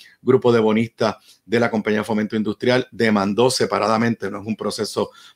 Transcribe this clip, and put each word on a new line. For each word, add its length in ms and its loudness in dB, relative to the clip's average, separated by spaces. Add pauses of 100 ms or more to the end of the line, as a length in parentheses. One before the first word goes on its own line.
(220)
grupo 320 4
de 60 4
bonistas 560 0 (280)
de 160 0
la 120 2
compañía 300 -2
de 40 -8
fomento 300 -2
industrial 560 0
demandó 580 2
separadamente, 800 -2
no 100 -10
es 60 -14
un 100 -6
proceso 540 -6 (260)